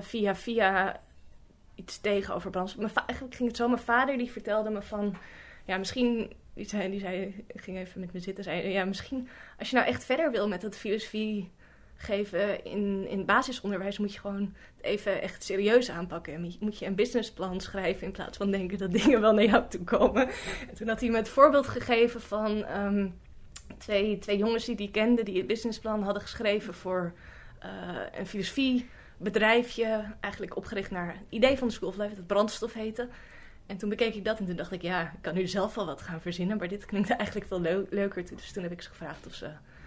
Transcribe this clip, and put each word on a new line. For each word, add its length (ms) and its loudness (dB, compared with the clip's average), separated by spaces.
via 340 0
via 640 2
iets 260 -14
tegen 340 0
over 140 -4
brandstof. 320 -4
Mijn 120 -2
va-, 120 2
eigenlijk 320 -8
ging 100 0
het 100 -4
zo, 100 2
mijn 140 2
vader 360 4
die 140 -2
vertelde 380 -2
me 120 -2
van... 340 -4
Ja, 120 -2
misschien... 540 0
Die 120 -10
zei, 260 -2
die 80 -4
zei, 460 -6
ging 220 -10
even 220 -10
met 140 -10
me 60 -6
zitten, 240 -6
zei, 240 -4
ja, 180 0
misschien, 420 -4
als 100 -6
je 60 -2
nou 120 6
echt 160 -2
verder 280 2
wil 160 2
met 140 -2
dat 160 -8
filosofie 760 -2
geven 680 -2
in, 420 -2
in 100 -4
het 80 -2
basisonderwijs... 720 0
moet 160 0
je 60 -14
gewoon 340 -4
het 100 -14
even 360 0
echt 220 -8
serieus 480 4
aanpakken. 420 -8
En 80 -8
moet 120 -6
je, 80 -14
moet 180 -4
je 60 -6
een 100 -2
businessplan 680 0
schrijven 460 -4
in 40 -6
plaats 260 -10
van 140 0
denken 260 -2
dat 140 -2
dingen 300 6
wel 120 8
naar 120 8
jou 240 6
toe 140 -8
komen. 440 4
En 60 -14
toen 120 -6
had 120 0
hij 100 0
me 80 4
het 120 0
voorbeeld 380 10
gegeven 540 4
van, 440 0
ehm, 440 2
twee, 400 2
twee 200 0
jongens 280 2
die 100 -2
die 160 -6
kende, 320 6
die 140 0
het 100 0
businessplan 560 -2
hadden 180 0
geschreven 520 0
voor, 400 -2
eh, 100 -12
een 60 -4
filosofiebedrijfje, 1800 0
eigenlijk 360 -8
opgericht 360 -6
naar 160 -4
het 100 -8
idee 280 6
van 100 0
de 60 0
School 160 -4
of 80 -6
Life, 180 -4
dat 120 -12
Brandstof 460 2
heette. 340 -6
En 120 -10
toen 120 -2
bekeek 260 2
ik 100 -8
dat 140 0
en 60 -2
toen 100 -2
dacht 160 -6
ik, 100 -8
ja, 200 0
ik 200 -6
kan 120 -4
nu 140 2
zelf 280 0
wel 100 -2
wat 160 -8
gaan 200 -8
verzinnen, 360 -2
maar 100 -4
dit 180 -8
klinkt 240 0
eigenlijk 380 -2
veel 140 -2
leu-, 280 2
leuker. 360 -2
Dus 160 -14
toen 120 -6
heb 80 -4
ik 100 -10
ze 80 -16
gevraagd 380 -12
of 60 -14
ze, 160 -10